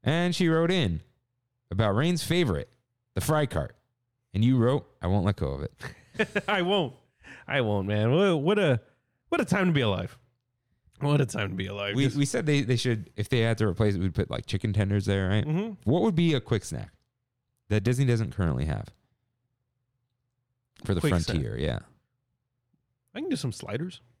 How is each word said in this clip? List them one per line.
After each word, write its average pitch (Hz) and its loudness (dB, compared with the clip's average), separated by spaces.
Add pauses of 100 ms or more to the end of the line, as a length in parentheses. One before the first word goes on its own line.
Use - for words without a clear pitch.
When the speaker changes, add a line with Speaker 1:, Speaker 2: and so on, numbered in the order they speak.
Speaker 1:
And 170 0
she 175 2
wrote 165 2
in 107 0 (720)
about 101 0
Rain's 160 0
favorite, 131 0 (440)
the 92 -4
fry 151 0
cart. - -6 (580)
And 104 2
you 127 6
wrote, 123 2 (160)
"I 90 -4
won't 92 2
let 101 0
go 76 -4
of 69 -6
it." - -6
Speaker 2:
<laughs> - -8
I 202 2
won't. 180 0 (540)
I 139 0
won't, 104 0
man. 107 2
What, 175 2
what 196 2
a, 143 2 (480)
what 339 0
a 220 0
time 185 2
to 175 2
be 143 2
alive. 98 -2 (840)
What 143 2
a 135 2
time 104 -4
to 95 -6
be 92 -4
alive. 101 -4
Speaker 1:
We, 135 2
Speaker 2:
Just 135 0
Speaker 1:
we 143 2
said 196 -2
they, 147 2
they 120 0
should, 117 -2
if 107 -6
they 127 2
had 113 2
to 110 2
replace 101 2
it, 87 -2
we'd 92 0
put, - -2
like, - -6
chicken 98 -2
tenders 101 2
there, 98 2
right? 107 2
Speaker 2:
Mm-hmm. 180 -4
Speaker 1:
What 165 2
would 220 2
be 170 4
a 131 0
quick - -2
snack 58 -10 (760)
that 104 2
Disney 123 2
doesn't 120 0
currently 78 -2
have? 62 -6 (2000)
For 101 0
the 87 0
Speaker 2:
Quick 147 0
snack. 85 2
Speaker 1:
frontier, 60 -4
yeah. 62 -2 (1400)
Speaker 2:
I 254 -8
can 349 -6
do 294 0
some 123 -4
sliders. - -8 (200)